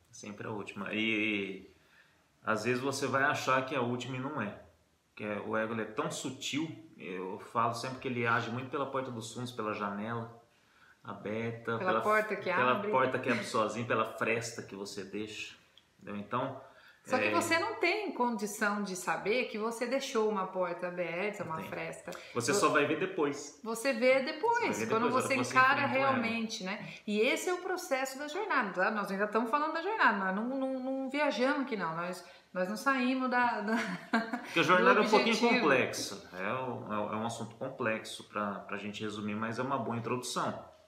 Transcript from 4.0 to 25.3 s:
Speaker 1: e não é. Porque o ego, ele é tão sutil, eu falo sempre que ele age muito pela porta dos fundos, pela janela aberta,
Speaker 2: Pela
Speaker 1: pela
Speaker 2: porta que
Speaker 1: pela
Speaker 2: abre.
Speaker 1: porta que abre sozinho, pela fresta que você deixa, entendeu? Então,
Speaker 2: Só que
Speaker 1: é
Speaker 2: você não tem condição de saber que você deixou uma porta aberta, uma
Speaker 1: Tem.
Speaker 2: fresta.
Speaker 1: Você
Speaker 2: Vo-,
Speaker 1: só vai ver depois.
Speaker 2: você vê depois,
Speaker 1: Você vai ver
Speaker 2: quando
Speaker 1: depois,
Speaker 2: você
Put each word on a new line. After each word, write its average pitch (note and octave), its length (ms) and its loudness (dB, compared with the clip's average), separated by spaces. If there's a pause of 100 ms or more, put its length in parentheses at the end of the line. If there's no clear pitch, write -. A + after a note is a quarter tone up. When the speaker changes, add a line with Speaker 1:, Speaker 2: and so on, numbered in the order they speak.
Speaker 1:
e - 20 -6
não C#3 220 -4
é. G2+ 160 -6 (520)
Porque - 160 -12 (220)
o A2 80 -2
ego, A2 180 0
ele A2 100 -2
é - 20 -8
tão D#3 240 -4
sutil, C#3+ 580 -4 (300)
eu F#2 420 -8 (140)
falo A#2 220 2
sempre C3 240 -6
que - 80 -6
ele A#2+ 180 -2
age A#2 240 2
muito B2+ 220 -4
pela C#3 160 -2
porta C3 240 -4
dos A2 220 -8
fundos, B2 180 -6
pela G#2+ 220 -2
janela G#2 680 -6 (640)
aberta, A2+ 760 -4
Speaker 2:
Pela - 20 -2
Speaker 1:
pela G#2+ 220 2
Speaker 2:
porta G#3 340 2
que - 80 -6 (100)
Speaker 1:
pela B2+ 180 4
Speaker 2:
abre. G#2 200 0
Speaker 1:
porta B2+ 280 4
que A#2+ 100 -2
abre A2 140 2
sozinho, A2 420 0
pela A2+ 200 2 (120)
fresta A#2 440 -2
que - 140 -12
você G2 280 -8
deixa, G#2 520 -8 (440)
entendeu? G2+ 200 -10
Então, B2+ 420 -4 (420)
Speaker 2:
Só B3+ 140 0
que - 80 2
Speaker 1:
é A3 60 2
Speaker 2:
você E4 260 2
não A4 180 0
tem F#4 380 0
condição G#3 720 0
de F#3 120 -4
saber F#3+ 500 0
que A3 120 -6
você A3+ 300 -2
deixou A3+ 420 2
uma F#3+ 180 0
porta F3+ 400 -2
aberta, F3 560 -2
uma E3 140 -4
Speaker 1:
Tem. - 120 -8
Speaker 2:
fresta. E3 420 -8 (240)
Speaker 1:
Você A#2+ 180 2
Speaker 2:
Vo-, C3+ 60 4
Speaker 1:
só D#3 100 8
vai C#3+ 160 6
ver D#3 140 2
depois. D3+ 640 0
Speaker 2:
você A3+ 300 0
vê B3+ 280 6
depois, G#4+ 560 2
Speaker 1:
Você - 80 0
vai - 0 -
ver - 40 0
Speaker 2:
quando A3+ 160 2
Speaker 1:
depois, B3+ 200 2
Speaker 2:
você C#4 80 2